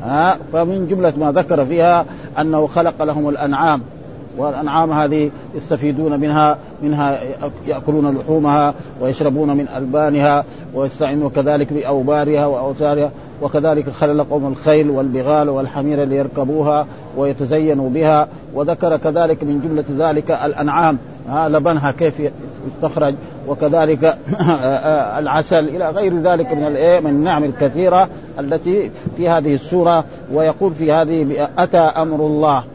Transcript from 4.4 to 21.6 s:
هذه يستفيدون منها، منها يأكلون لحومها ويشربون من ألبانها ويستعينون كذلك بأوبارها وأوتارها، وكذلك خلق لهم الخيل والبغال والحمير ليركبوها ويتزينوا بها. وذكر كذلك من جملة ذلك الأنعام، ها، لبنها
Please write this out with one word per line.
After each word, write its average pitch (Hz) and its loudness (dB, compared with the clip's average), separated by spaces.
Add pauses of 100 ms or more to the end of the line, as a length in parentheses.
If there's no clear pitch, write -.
هذه 147 2 (240)
يستفيدون 147 0
منها، 151 4 (260)
منها 147 0 (480)
يأكلون 143 0
لحومها 147 2 (280)
ويشربون 143 0
من 143 -2 (100)
ألبانها 143 2 (300)
ويستعينون 143 -2
كذلك 143 0
بأوبارها 147 0
وأوتارها، 143 0 (300)
وكذلك 147 0
خلق 147 0
لهم 143 0
الخيل 151 4
والبغال 139 0
والحمير 143 -2
ليركبوها 143 0 (320)
ويتزينوا 139 0
بها. 151 2 (260)
وذكر 160 0
كذلك 160 0
من 143 -2
جملة 151 -2
ذلك 151 -2
الأنعام، 151 0 (320)
ها، 156 0
لبنها 151 2